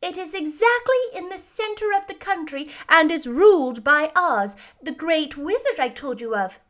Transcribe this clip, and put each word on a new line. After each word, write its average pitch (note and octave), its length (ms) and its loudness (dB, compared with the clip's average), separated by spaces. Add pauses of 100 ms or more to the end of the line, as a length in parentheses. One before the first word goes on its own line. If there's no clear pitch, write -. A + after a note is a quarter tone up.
It F4+ 160 -6
is F4 180 -6
exactly A#4 600 2 (180)
in F4+ 140 -10
the F#4+ 100 -10
center G#4+ 540 -4
of G4 140 0
the G4 80 -12
country D#4 540 -6 (200)
and D#4+ 240 6
is D#4+ 140 -4
ruled B3+ 580 4
by D4 320 2
Oz, A3+ 400 0 (260)
the D4 100 -8
great D#4 440 0
wizard G#4+ 420 -2
I B3+ 100 0
told B3 320 -8
you A3+ 140 -6
of. G3 360 -2